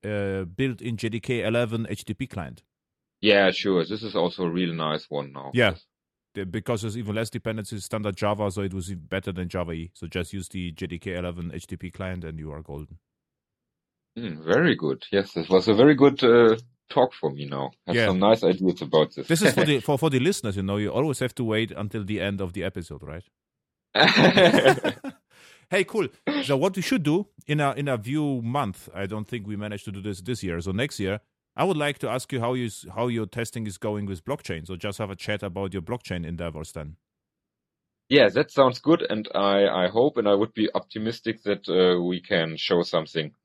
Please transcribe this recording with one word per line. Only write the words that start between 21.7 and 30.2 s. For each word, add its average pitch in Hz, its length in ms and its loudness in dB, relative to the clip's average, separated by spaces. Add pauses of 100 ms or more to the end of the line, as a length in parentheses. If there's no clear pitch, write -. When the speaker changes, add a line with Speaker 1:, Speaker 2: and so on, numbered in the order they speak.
Speaker 1:
until 104 320 -8
the 98 160 -4
end 98 220 -2
of 90 120 -6
the 92 100 -6
episode, 82 400 -8
right? 80 200 -14 (720)
Speaker 2:
<laughs> - 1200 6
Speaker 1:
<laughs> - 0 - (560)
Hey, 190 140 0
cool. 190 240 -2 (360)
So 139 120 2
what 185 220 0
we 190 40 0
should 202 220 0
do 160 240 0 (180)
in 151 140 0
a, 143 140 0
in 139 160 -4
a 127 80 0
few 135 440 -2
month, 117 540 -4
I 98 100 -4
don't 104 220 -8
think 110 180 -8
we 104 120 -8
managed 104 280 -8
to 107 60 -10
do 95 100 -12
this 98 200 -6